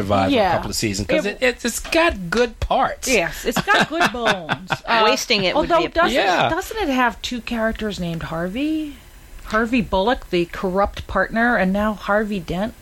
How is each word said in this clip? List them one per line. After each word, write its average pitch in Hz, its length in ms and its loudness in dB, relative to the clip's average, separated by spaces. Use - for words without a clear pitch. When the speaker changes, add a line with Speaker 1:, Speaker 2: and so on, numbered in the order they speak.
Speaker 1:
survive 98 260 4
Speaker 2:
Yeah. 190 200 4
Speaker 1:
a 165 60 2
couple - 140 -4
of 95 60 -4
seasons. 196 320 0
'Cause 247 180 2
Speaker 2:
It 208 140 -4
Speaker 1:
it, 254 60 2
it's, 240 180 -2
it's 233 160 -4
got 302 500 0
good 226 300 0
parts. - 480 0
Speaker 2:
Yes, 190 360 0
it's - 180 0
got 381 260 2
good 330 220 0
Speaker 1:
<laughs> - 20 -4
Speaker 2:
bones. 190 580 -2
Uh, 226 180 4
Speaker 3:
Wasting 226 400 2
it 180 120 2
would 311 140 2
Speaker 2:
although 330 100 4
Speaker 3:
be 339 60 0
a - 20 -8
Speaker 2:
doesn't, 330 240 2
Speaker 1:
Yeah. 320 360 2
Speaker 2:
doesn't 381 300 -2
it 381 100 0
have 254 340 0
two 240 180 -6
characters 220 580 -4
named 165 260 -4
Harvey? 269 680 -4
Harvey 226 340 2
Bullock, 196 500 0
the 175 220 2
corrupt 196 560 -2
partner, 226 480 2
and 185 160 2
now 208 220 0
Harvey 202 440 -2
Dent. 180 440 -4